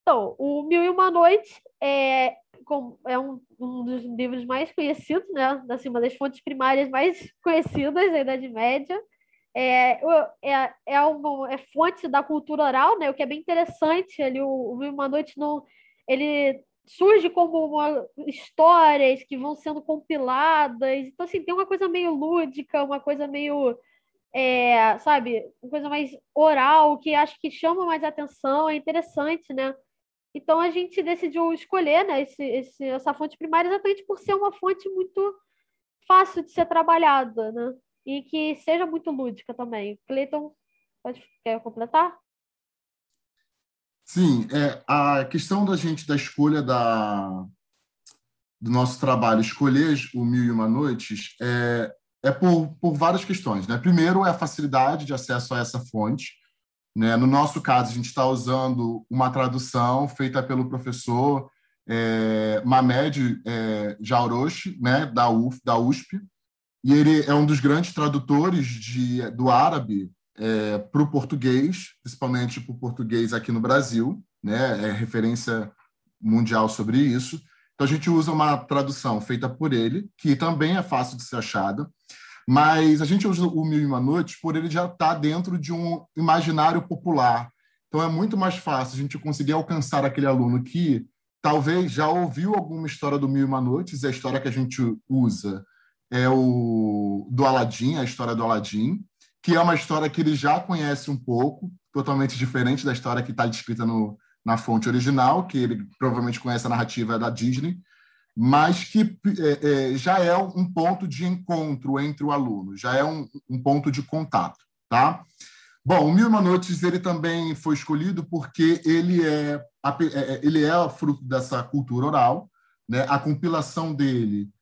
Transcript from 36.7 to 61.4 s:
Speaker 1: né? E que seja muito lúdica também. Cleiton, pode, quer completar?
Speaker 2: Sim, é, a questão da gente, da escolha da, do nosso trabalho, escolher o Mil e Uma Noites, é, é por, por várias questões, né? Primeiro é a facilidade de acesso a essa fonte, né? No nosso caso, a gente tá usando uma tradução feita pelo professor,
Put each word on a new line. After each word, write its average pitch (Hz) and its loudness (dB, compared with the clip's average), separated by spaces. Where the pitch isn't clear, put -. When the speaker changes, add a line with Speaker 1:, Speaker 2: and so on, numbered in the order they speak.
Speaker 1:
né? 240 -6
E 277 -8
que 311 -4
seja 339 -2
muito 320 -6
lúdica 247 -8
também. 220 -10
Cleiton, 285 -4
pode, 247 -12
quer 226 -4
completar? 233 -2
Speaker 2:
Sim, 143 2
é, 143 -2
a 143 2
questão 196 -2
da 190 0
gente, 160 -4
da 147 0
escolha 147 0
da, 113 0
do 117 -6
nosso 123 0
trabalho, 117 2
escolher 143 2
o 120 -2
Mil 123 2
e 120 2
Uma 113 0
Noites, 117 -4
é, 120 -2
é 135 2
por, 165 2
por 165 0
várias 170 2
questões, 101 -4
né? 120 -2
Primeiro 175 4
é 180 4
a 156 0
facilidade 147 0
de 139 -6
acesso 127 -6
a 123 -2
essa 123 -6
fonte, 110 -6
né? 113 2
No 123 4
nosso 143 2
caso, 123 2
a 117 -8
gente 120 -6
tá 131 0
usando 123 -2
uma 127 0
tradução 127 0
feita 131 -4
pelo 131 -2
professor, 127 -2